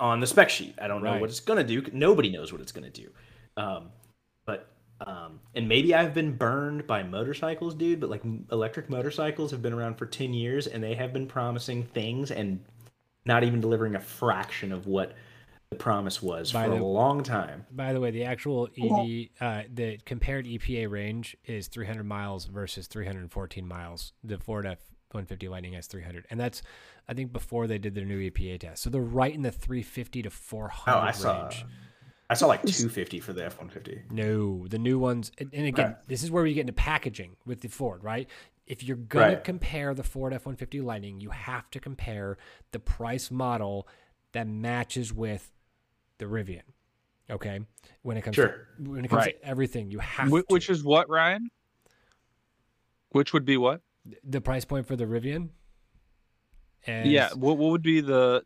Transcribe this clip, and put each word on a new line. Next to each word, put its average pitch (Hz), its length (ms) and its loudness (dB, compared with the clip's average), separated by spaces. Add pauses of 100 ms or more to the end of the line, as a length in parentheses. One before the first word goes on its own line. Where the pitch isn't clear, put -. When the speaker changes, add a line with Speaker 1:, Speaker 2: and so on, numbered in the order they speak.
Speaker 1:
on 117 200 2
the 123 60 2
spec - 240 10
sheet. - 300 -4
I 104 80 -4
don't 104 140 -4
know 110 100 0
Speaker 2:
Right. 110 80 0
Speaker 1:
what 110 100 0
it's 120 100 -8
gonna 214 240 4
do. 120 280 0
Nobody 147 380 6
knows 80 220 -8
what 82 80 -10
it's - 120 -14
gonna 67 180 -14
do. - 200 -18 (460)
Um, 92 340 -6 (560)
but, 104 220 -6 (320)
um, 85 400 -12 (140)
and 113 140 0
maybe 135 260 8
I've 160 200 6
been 156 220 2
burned 143 500 0
by 104 160 0
motorcycles, 143 720 -4
dude, 165 260 0
but, - 100 0
like, 107 140 -6
m-, 113 260 -6
electric 110 400 -2
motorcycles 147 640 -2
have 123 100 -4
been 120 120 0
around 117 220 -2
for 120 100 -6
ten 127 260 -4
years, 123 340 0
and 113 160 -6
they 110 120 -2
have 127 180 -4
been 131 140 -4
promising 120 580 -2
things 120 480 -4
and 98 320 -4 (600)
not 120 180 10
even 120 160 4
delivering 110 340 2
a 95 60 -2
fraction 98 720 -2
of 92 140 -8
what 95 280 0 (560)
the 110 60 -8
promise 101 460 0
was 85 300 -2
Speaker 2:
By 113 140 2
Speaker 1:
for 113 100 2
Speaker 2:
the 110 40 0
Speaker 1:
a 95 40 0
long 127 400 4
time. 95 480 -4
Speaker 2:
By 131 200 -4
the 131 80 0
way, 120 120 0
the 117 120 -4
actual 123 520 -2
E 117 120 0
V, 117 420 0 (100)
uh, 113 280 -2
the 117 380 -4
compared 127 400 -2
E 117 120 -6
P 117 260 -2
A 107 40 -2
range 104 560 -6
is 107 220 -8
three 113 200 -10
hundred 107 180 -6
miles 101 400 -6
versus 98 420 -8
three 107 180 -8
hundred 92 280 -8
fourteen 95 340 -8
miles. 87 460 -12 (100)
The 107 160 -8
Ford 104 260 -6
F 92 140 -6 (320)
one 98 160 -8
fifty 92 220 -10
Lightning 90 240 -10
has 90 160 -12
three 90 160 -12
hundred. 87 260 -12
And 113 80 -6
that's, - 240 -4 (460)
I 120 60 -8
think, 127 180 -6
before 117 340 -2
they 110 120 -2
did 101 180 -4
their 98 80 -4
new 98 160 -4
E 95 100 -4
P 92 220 -2
A 90 60 -8
test. 80 260 -12
So 123 60 -4
they're 131 120 0
right 127 320 2
in 151 80 -4
the 123 80 0
three 127 320 -4
fifty 123 400 -8
to 104 80 -8
four 110 380 -10
hundred 123 300 2
Speaker 1:
Oh, - 40 4
I 98 80 2
saw, - 320 0
Speaker 2:
range. - 220 -8 (640)
Speaker 1:
I 120 40 4
saw, 165 120 6
like, 127 180 6
two 147 240 2
fifty 92 300 -4
for 95 140 -10
the 90 120 -6
F 82 140 -10
one 87 100 -14
fifty. - 400 -14
Speaker 2:
No, 104 600 0
the 110 100 -4
new 127 220 2
ones, 123 380 0
and, 139 140 -10
and 147 140 -2
again, 131 240 2
Speaker 1:
Okay. 113 60 -12 (100)
Speaker 2:
this 127 160 -4
is 165 80 -4
where 170 140 4
we 156 100 4
get 151 60 2
into 123 140 -4
packaging 107 600 0 (100)
with 120 180 -8
the 117 60 -8
Ford, 101 360 -6
right? 113 240 -4 (400)
If 123 160 -12
you're 127 120 -4
gonna 117 380 6
Speaker 1:
Right. - 100 -4
Speaker 2:
compare 151 500 -2
the 131 100 -2
Ford 131 280 -4
F 127 140 -6
one 139 80 -6
fifty 131 260 -8
Lightning, 101 400 -6
you 104 100 -12
have 117 420 -8
to 135 80 -12
compare 104 580 -6 (320)
the 117 80 -8
price 117 540 -2
model 113 560 -2 (420)
that 117 160 -4
matches 117 640 -4
with 107 380 -4 (680)
the 113 60 -10
Rivian, 101 380 -6 (640)
okay? 101 320 -6 (400)
When 117 160 -4
it 110 60 -4
comes - 140 -4
Speaker 1:
Sure. 120 320 4 (140)
Speaker 2:
to, 139 80 -8
when 131 140 -6
it 123 40 -6
comes 113 180 6
Speaker 1:
Right. - 120 -2
Speaker 2:
to 147 80 -18
everything, 123 440 -2
you 101 80 -8
have - 320 -2
Speaker 3:
Wh-, 175 200 4
which 180 180 6
Speaker 2:
to. 190 40 2
Speaker 3:
is 156 100 2
what, 147 280 6
Ryan? 180 400 2 (1600)
Which 143 220 4
would 147 120 4
be 131 120 6
what? 127 240 4 (440)
Speaker 2:
The 135 160 -2
price 131 240 0
point 135 220 -2
for 131 100 -4
the 120 80 -2
Rivian? 135 460 -2 (1400)
Speaker 3:
Yeah, 127 440 6
Speaker 2:
Is - 60 -6
Speaker 3:
what, 143 220 4
what 156 140 4
would 165 100 2
be 160 180 6
the, 127 460 6